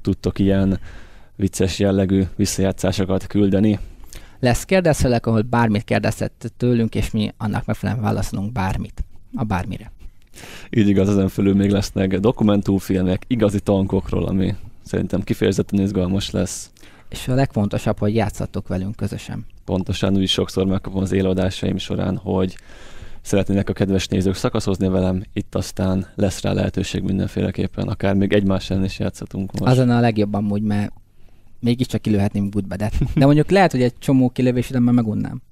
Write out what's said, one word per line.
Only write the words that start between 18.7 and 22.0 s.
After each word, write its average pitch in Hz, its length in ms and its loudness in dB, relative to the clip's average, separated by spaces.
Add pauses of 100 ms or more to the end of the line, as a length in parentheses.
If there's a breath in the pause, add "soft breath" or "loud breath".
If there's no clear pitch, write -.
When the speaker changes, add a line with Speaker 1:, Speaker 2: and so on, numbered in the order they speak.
Speaker 2:
közösen. 101 500 -8 (200)
Speaker 1:
Pontosan, 95 500 0
úgy 95 120 2
sokszor 101 380 0
megkapom 95 360 -2
az 95 100 -2
élőadásaim 95 680 0
során, 95 400 -4